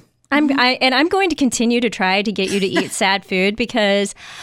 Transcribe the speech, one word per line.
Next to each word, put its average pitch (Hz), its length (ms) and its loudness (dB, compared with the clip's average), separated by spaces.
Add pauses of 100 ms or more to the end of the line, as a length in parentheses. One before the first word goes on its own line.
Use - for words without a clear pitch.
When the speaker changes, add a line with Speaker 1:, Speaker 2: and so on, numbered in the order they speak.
(320)
Speaker 1:
I'm, 294 160 2
Speaker 2:
Mm-hmm. 269 120 0
Speaker 1:
I, 254 200 2
and 262 140 2
I'm 294 140 2
going 381 220 2
to 294 40 0
continue 240 460 0
to 233 100 0
try 190 320 0
to 214 80 -2
get 190 220 -4
you 196 80 0
to 196 60 0
eat 185 260 -2
Speaker 2:
<laughs> - 100 -4
Speaker 1:
sad 196 220 0
food 196 320 0
because 202 580 0 (280)